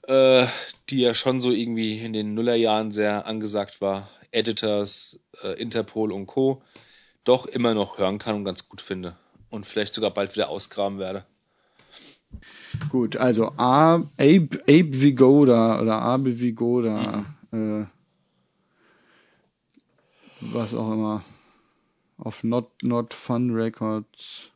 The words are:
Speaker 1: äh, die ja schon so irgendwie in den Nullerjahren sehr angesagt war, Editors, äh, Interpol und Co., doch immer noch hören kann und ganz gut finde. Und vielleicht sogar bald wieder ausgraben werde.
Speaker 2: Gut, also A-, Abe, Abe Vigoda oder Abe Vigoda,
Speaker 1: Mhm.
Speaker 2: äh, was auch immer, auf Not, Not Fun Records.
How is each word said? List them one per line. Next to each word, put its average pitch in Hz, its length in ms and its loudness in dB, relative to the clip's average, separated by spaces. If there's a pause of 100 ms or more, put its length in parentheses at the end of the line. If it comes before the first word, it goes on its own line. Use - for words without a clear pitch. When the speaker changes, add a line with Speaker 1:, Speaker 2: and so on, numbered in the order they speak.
Speaker 1:
äh, 131 400 6 (440)
die 135 100 0
ja 120 140 2
schon 131 260 -2
so 123 100 0
irgendwie 113 480 -2
in 113 140 -10
den 107 220 -4
Nullerjahren 110 580 0
sehr 104 340 -2
angesagt 107 560 -8
war, 98 260 -4 (220)
Editors, 107 880 -4 (240)
äh, 98 60 -10 (120)
Interpol 110 520 -6
und 98 140 -8
Co., 135 360 -2 (640)
doch 127 220 2
immer 120 280 0
noch 101 240 -4
hören 98 200 -2
kann 107 180 -4
und 101 80 -8
ganz 92 260 -10
gut 104 100 -20
finde. 90 360 -10 (340)
Und 104 160 -12
vielleicht 107 280 -6
sogar 107 160 0
bald 101 240 -4
wieder 98 140 0
ausgraben 98 500 -6
werde. 95 260 -8 (1700)
Speaker 2:
Gut, 120 280 -2
also 113 400 2
A-, 147 380 4 (200)
Abe, 156 320 6 (140)
Abe 147 380 6
Vigoda 127 800 6
oder 110 200 0
Abe 123 400 0
Vigoda, 110 840 -2 (260)
Speaker 1:
Mhm. 107 320 -4
Speaker 2:
äh, 101 40 -8 (2500)
was 113 340 -6
auch 113 180 -4
immer, 107 300 -4 (960)
auf - 260 -12
Not, 120 260 -4 (120)
Not 120 320 -4
Fun 123 360 -4
Records. 110 1040 -8